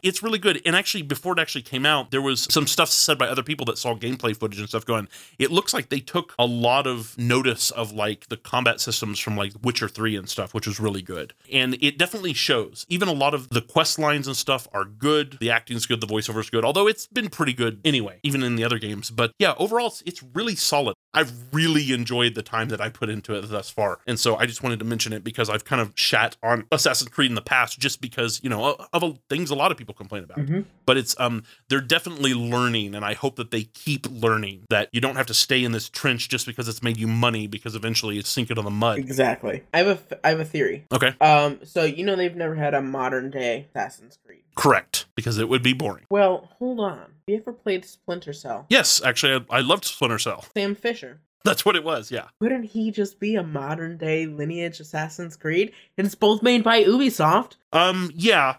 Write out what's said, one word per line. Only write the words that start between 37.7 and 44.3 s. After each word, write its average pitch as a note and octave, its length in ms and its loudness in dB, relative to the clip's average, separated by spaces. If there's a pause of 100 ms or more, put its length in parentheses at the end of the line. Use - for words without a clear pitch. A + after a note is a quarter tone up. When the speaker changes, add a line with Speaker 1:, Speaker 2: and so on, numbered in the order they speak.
Speaker 1:
eventually G#2+ 420 -2
it's G2+ 100 -6
sink A#2+ 220 -2
it A2+ 80 -4
on G#2+ 60 -2
the G2+ 80 -4
mud. G#2+ 260 2
Speaker 2:
Exactly. B2+ 640 0 (100)
I D#3+ 60 2
have F3+ 80 4
a G3+ 60 4
f-, - 320 -8
I D#3+ 60 4
have D#3+ 100 2
a D#3 40 -4
theory. D3 480 -2
Speaker 1:
Okay. C3 280 4
Speaker 2:
Um, D3 440 6
so E3+ 200 -2
you D#3 200 -2
know G3 120 0
they've F3+ 180 0
never E3 220 -4
had D3 180 0
a C#3 80 2
modern C3 480 -2
day B2+ 400 -4
Assassin's - 560 -10
Creed. - 140 -20 (160)